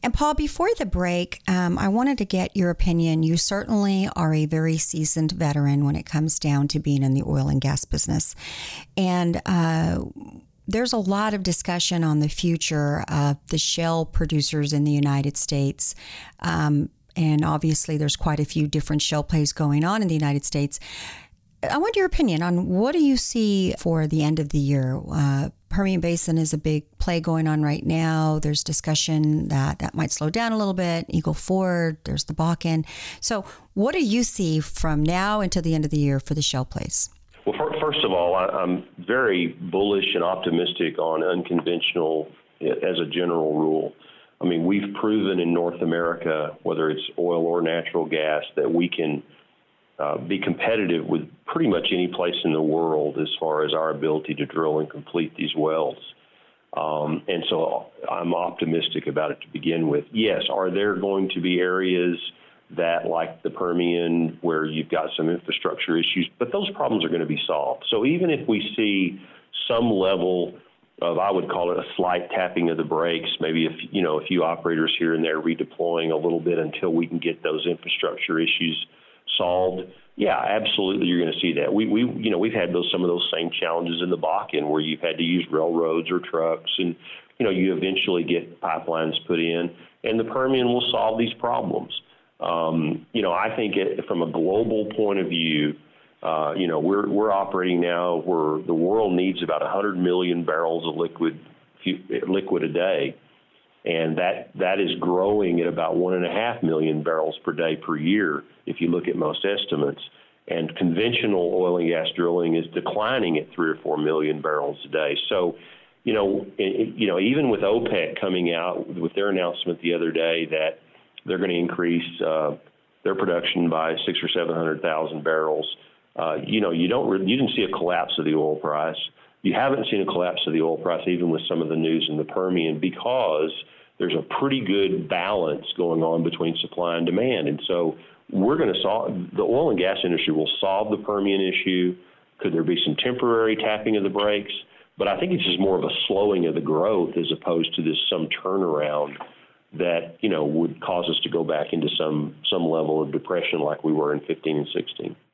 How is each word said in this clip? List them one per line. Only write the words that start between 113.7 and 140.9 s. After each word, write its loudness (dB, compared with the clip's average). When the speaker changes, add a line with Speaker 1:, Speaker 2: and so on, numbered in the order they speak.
Speaker 2:
or -2
four -2
million 0
barrels -2
a -16
day. 0
So, 0
you 0
know, 0
it, 0
it, -14
you 0
know, 2
even 2
with 2
opec 0
coming 0
out -2
with -4
their 0
announcement -2
the 0
other 0
day 0
that -2
they're -2
gonna 0
increase, 0
uh, 0
their 0
production 0
by 0
six -2
or -4
seven -2
hundred -2
thousand -2
barrels, 0
uh, -2
you 0
know, 2
you 0
don't 0
re-, 2
you 2
didn't 0
see 0
a -2
collapse 0
of -2
the 2
oil 2
price. -2
You 2
haven't 0
seen 0
a 0
collapse -2
of -2
the 2
oil 2
price, -2
even 2
with 0
some -2
of -4
the 0
news 0
in -4
the -2
Permian, 0
because 0
there's -2
a 0
pretty 0
good 0
balance 0
going 2
on 2
between -2
supply -2
and 0
demand. 0
And -4
so 0
we're 2
gonna 2
solve, 0
the 2
oil 4
and 2
gas 2
industry 0
will 0
solve 0